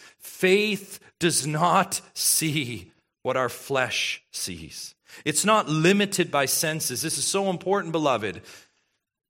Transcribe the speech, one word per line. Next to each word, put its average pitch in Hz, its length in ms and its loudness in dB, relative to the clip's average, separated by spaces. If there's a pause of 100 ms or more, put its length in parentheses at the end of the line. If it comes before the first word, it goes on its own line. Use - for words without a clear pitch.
(200)
Faith 196 800 0 (180)
does 143 300 2
not 175 540 2 (120)
see 123 800 -2 (320)
what 127 120 0
our 127 140 2
flesh - 720 -2 (100)
sees. - 640 -10 (320)
It's 147 180 0
not 208 240 2
limited 175 600 2
by 139 160 2
senses. 135 560 -2
This 147 160 -4
is 139 80 -4
so 196 240 0
important, 180 440 -2
beloved. 110 500 0 (880)